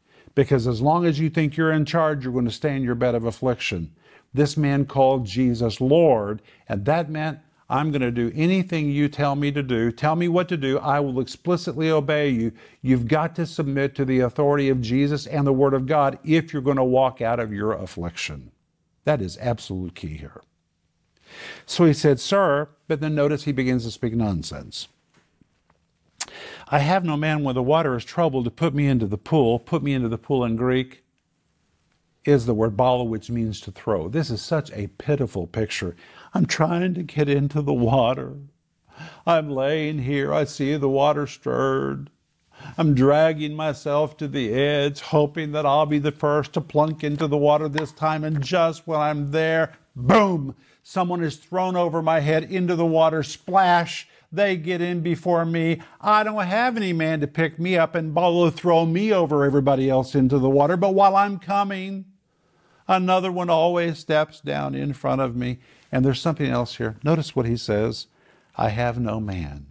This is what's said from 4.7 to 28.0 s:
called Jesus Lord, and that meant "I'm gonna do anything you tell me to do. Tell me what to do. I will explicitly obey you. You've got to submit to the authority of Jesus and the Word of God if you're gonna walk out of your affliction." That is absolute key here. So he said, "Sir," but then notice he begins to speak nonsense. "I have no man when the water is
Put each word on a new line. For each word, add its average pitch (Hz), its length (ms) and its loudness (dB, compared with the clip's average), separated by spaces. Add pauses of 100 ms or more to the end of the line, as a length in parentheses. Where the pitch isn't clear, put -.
called 135 400 2
Jesus 117 540 0
Lord, 127 600 4 (260)
and 101 180 -4
that 151 240 0
meant 156 300 -6 (300)
"I'm 147 220 0
gonna 127 200 0
do 120 240 -2
anything 170 540 0
you 143 200 0
tell 143 260 -2
me 143 160 -2
to 143 120 -2
do. 117 280 0
Tell 151 240 0
me 175 120 0
what 175 220 2
to 180 80 -2
do. 135 220 0
I 147 200 0
will 135 200 -2
explicitly 160 720 -2
obey 151 400 2
you. 113 220 0 (300)
You've 127 260 2
got 160 280 0
to 170 100 -2
submit 139 500 -2
to 135 100 -2
the 131 140 2
authority 143 500 2
of 127 120 2
Jesus 139 460 0
and 143 180 0
the 139 80 4
Word 139 200 4
of 131 120 0
God 139 380 2
if 160 300 0
you're 139 80 -4
gonna 135 240 2
walk 127 360 2
out 117 180 0
of 110 140 -4
your 104 200 -2
affliction." 82 800 -10 (520)
That 147 180 0
is 90 180 -8
absolute 95 560 -6
key 78 220 -10
here. 71 240 -16 (1200)
So - 200 2
he 151 80 6
said, 139 260 2
"Sir," 151 500 0 (180)
but 156 140 -2
then 156 140 -2
notice 147 280 0
he 147 80 -4
begins 127 320 0
to 113 80 -8
speak 113 240 -4
nonsense. 92 720 -4 (1800)
"I 143 120 2
have 175 240 2
no 156 140 -2
man 151 260 -2
when 131 120 -2
the 127 80 0
water 147 320 2
is 117 100 -6